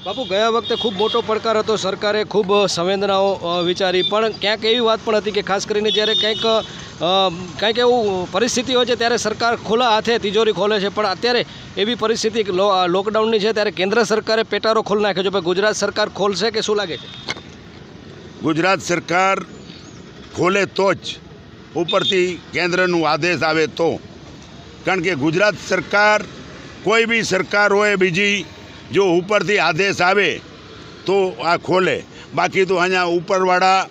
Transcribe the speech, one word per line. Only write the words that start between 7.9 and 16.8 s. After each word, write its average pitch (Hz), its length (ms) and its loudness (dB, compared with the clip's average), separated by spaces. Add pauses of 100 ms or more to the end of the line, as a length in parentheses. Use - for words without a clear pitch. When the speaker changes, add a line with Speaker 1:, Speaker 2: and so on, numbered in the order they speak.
Speaker 1:
પરિસ્થિતિ 240 420 0
હોય 247 120 2
છે 240 100 0
ત્યારે 233 220 0
સરકાર 214 380 0
ખુલ્લા 233 340 0
હાથે 220 280 2
તિજોરી 208 340 2
ખોલે 202 280 0
છે, 196 100 -2
પણ 208 180 -2
અત્યારે 214 380 0 (320)
એવી 214 180 0
પરિસ્થિતિ 220 480 0
લો-, 190 240 2
આ 185 200 2
લોકડાઉનની 214 520 2
છે 214 120 2
ત્યારે 208 200 0
કેન્દ્ર 196 320 2
સરકારે 220 400 0
પેટારો 220 380 0
ખોલી 208 220 0
નાખ્યો 190 200 0
છે, 196 60 0
પણ 190 100 0
ગુજરાત 185 360 0
સરકાર 202 340 -2
ખોલશે 202 420 -2
કે 214 100 -4
શું 208 140 0
લાગે 175 220 -4